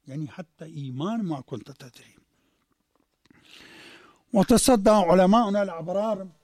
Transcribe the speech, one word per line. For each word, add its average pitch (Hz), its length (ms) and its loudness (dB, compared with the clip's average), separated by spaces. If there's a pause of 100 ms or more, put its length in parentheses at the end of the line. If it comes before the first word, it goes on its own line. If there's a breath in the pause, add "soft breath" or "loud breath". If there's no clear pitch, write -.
يعني 147 200 -12
حتى - 380 -20
إيمان 156 580 -8
ما 156 180 -8
كنت 123 300 -16
تدري. - 440 -20 (2250 loud breath)
وتصدى 220 560 4
علماؤنا 202 720 4
الأبرار 190 640 -6 (160)